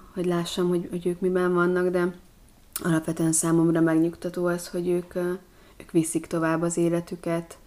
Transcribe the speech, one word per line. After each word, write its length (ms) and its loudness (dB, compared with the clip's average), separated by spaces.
hogy 120 -4
lássam, 420 0
hogy, 220 0
hogy 180 -4
ők 120 -2
miben 340 2
vannak, 340 2
de 280 0
alapvetően 480 0
számomra 500 2
megnyugtató 640 0
az, 220 -2
hogy 200 -6
ők, 280 -2
ö, 160 -2
ők 140 -20
viszik 340 0
tovább 360 0
az 160 -2
életüket, 880 -2